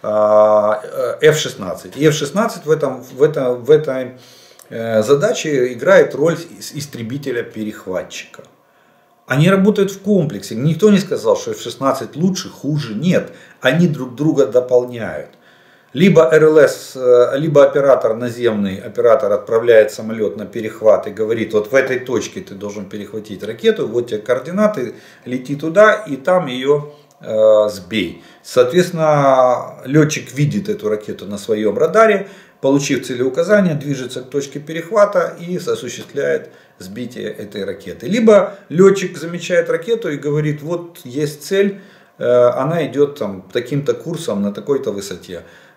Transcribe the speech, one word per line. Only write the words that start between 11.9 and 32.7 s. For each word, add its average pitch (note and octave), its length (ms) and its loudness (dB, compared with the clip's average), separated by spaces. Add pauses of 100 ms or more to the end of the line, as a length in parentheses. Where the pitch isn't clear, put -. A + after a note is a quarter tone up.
лучше, F#3 360 -2
хуже. C3+ 440 -4
Нет, C#3+ 380 0 (300)
они D#3+ 260 4
друг C3 260 -6
друга C#3+ 300 2
дополняют. B2 840 -2 (640)
Либо E3 360 6
Р D#3 140 6
Л D#3 140 6
С, - 360 2
э, B2 440 4
либо C#3+ 260 6
оператор C3+ 500 2
наземный, A2+ 640 -2
оператор A2+ 560 2
отправляет A2+ 600 4
самолёт G#2+ 440 -6
на G#2+ 80 -10
перехват G#2+ 640 0
и G#2 40 -8
говорит: A2 440 -4
«Вот G#2+ 180 0
в - 20 -4
этой C3 260 2
точке G#2+ 420 -6
ты G2 120 -18
должен G2+ 300 -12
перехватить G2+ 580 -14
ракету, B2+ 460 -2
вот A#2+ 200 -4
тебе G#2+ 100 -6
координаты, C#3 760 -2 (300)
лети B2+ 320 -8
туда E3 380 4
и C#3 220 -8
там F3+ 300 0
её, C3+ 460 -2 (300)
э, G#2+ 480 4
сбей». F#2 520 -6 (200)
Соответственно, C#3 1400 2
лётчик D3 480 0
видит G#2+ 340 -2
эту G#2 220 -4
ракету G#2+ 340 -8
на G2+ 140 -10
своём G#2+ 400 -2
радаре, F#3+ 500 2 (320)
получив C#3 460 0